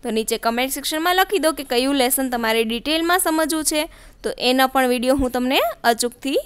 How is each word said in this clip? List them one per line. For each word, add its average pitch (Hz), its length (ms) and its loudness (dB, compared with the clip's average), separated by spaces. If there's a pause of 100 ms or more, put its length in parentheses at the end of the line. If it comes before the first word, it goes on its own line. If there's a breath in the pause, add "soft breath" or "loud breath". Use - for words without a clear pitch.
તો 240 140 -6
નીચે 220 220 -2
કમેન્ટ 240 340 -2
સેક્શનમાં 311 460 -2
લખી 381 260 0
દો 320 140 4
કે 285 120 -8
કયું 262 300 2
લેસન 262 300 0
તમારે 226 340 0
ડિટેલમાં 320 580 0
સમજવું 320 480 0
છે, 302 100 0 (420 loud breath)
તો 220 100 -4 (160)
એનો 262 260 4
પણ 262 180 2
વીડિયો 254 300 2
હું 254 140 0
તમને 254 200 0 (340)
અચૂકથી 240 560 -2